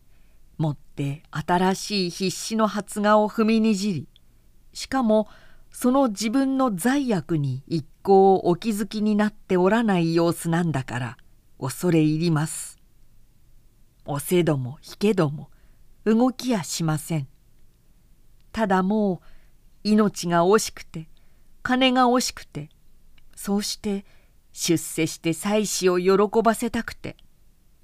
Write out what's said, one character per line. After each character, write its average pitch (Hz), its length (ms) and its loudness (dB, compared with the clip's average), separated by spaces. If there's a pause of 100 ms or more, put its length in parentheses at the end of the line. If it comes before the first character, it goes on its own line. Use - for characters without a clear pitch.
(600)
も 156 120 0
っ 139 60 -8
て 143 540 -8
新 180 440 0
し 190 320 -4
い - 40 -8
必 185 180 -4
死 - 260 -8
の 220 120 2
発 208 340 -6
芽 214 160 4
を 214 100 2
踏 220 180 -2
み 220 140 2
に 220 160 2
じ 196 180 -2
り、 147 140 -8 (640)
し - 140 -12
か 262 140 -2
も 214 260 2 (440)
そ - 200 0
の 269 180 4
自 208 200 -6
分 269 280 0
の 262 180 0
罪 247 360 0
悪 170 280 -2
に 135 280 -4
一 160 160 -4 (200)
向 196 320 6
お 180 200 2
気 214 140 -4
づ 208 160 -2
き 208 160 -8
に 214 140 2
な 208 140 2
っ - 40 -6
て - 240 -2
お 180 120 4
ら 220 120 2
な 208 160 2
い 165 160 2
様 170 200 2
子 170 160 -6
な 165 140 2
ん 170 80 -2
だ 135 120 -4
か 123 160 -8
ら、 120 180 -8 (420)
恐 135 300 -4
れ 165 120 4
入 156 180 2
り 170 120 0
ま 151 140 0
す。 - 320 -10 (1300)
押 139 180 -6
せ 175 200 2
ど 156 140 0
も 127 280 -8
引 - 140 -20
け 208 140 2
ど 165 180 0
も 147 180 -12 (540)
動 226 280 2
き 247 200 -6
や 202 120 -2
し - 200 -8
ま 156 160 -2
せ - 180 -6
ん。 139 100 -6 (1200)
た 220 160 -2
だ 190 160 2
も 196 400 0
う - 40 -20 (560)
命 208 440 2
が 170 180 4
惜 202 140 6
し - 120 -6
く - 120 -18
て、 - 260 -14 (520)
金 254 300 2
が 254 160 4
惜 247 140 2
し - 100 -4
く - 160 -16
て、 147 220 -14 (680)
そ 202 220 -4
う 208 60 -4
し - 140 -8
て 202 280 -6 (480)
出 - 240 0
世 160 300 -4
し - 100 -12
て 165 180 -4
妻 208 300 -2
子 185 240 0
を 180 100 2
喜 196 420 2
ば 220 120 4
せ 233 160 -6
た 226 140 -6
く - 100 -12
て、 - 240 -14 (680)